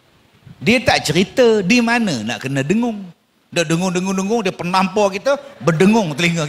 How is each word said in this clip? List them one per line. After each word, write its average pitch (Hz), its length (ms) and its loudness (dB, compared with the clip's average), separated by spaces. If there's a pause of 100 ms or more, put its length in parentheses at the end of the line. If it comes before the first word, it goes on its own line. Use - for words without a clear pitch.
(580)
Dia 233 240 2
tak 147 240 0
cerita 214 560 2
di 208 160 2
mana 226 480 0
nak 113 160 -6
kena 135 240 -2
dengung. 208 400 -2 (480)
Dia 170 80 0
dengung, 170 320 -2
dengung, 190 240 -2
dengung, 208 240 -2
dia 185 80 -2
penampar 190 640 0
kita, 269 240 -2 (240)
berdengung 170 560 2
telinga 170 320 0